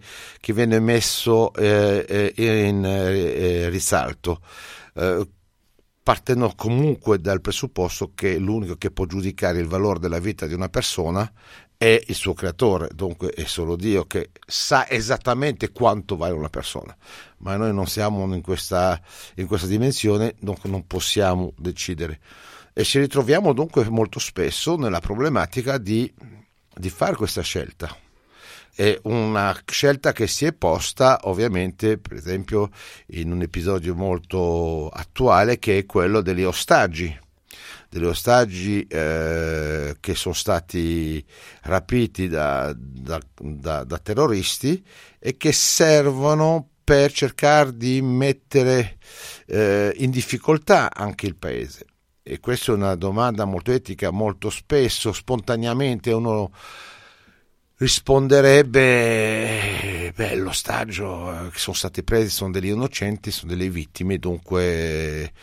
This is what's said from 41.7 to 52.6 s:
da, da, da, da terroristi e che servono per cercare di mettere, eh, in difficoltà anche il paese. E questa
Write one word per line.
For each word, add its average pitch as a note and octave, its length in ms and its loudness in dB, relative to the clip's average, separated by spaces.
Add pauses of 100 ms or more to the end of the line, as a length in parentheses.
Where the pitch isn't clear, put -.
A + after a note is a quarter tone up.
da, D2 440 -2
da, C2 460 -10 (160)
da, D2 480 -8
da D2 140 -8
terroristi B2+ 840 -2 (380)
e C3+ 160 -6
che D3+ 160 0
servono D3+ 1160 4 (120)
per C#3+ 300 6
cercare C#3+ 640 4
di B2+ 260 0
mettere, C3 960 2 (480)
eh, G2+ 500 2
in C3 140 0
difficoltà C#3+ 800 2
anche G2+ 320 -6
il F2 100 -4
paese. B1+ 520 -8 (360)
E - 160 -10
questa B2 320 -2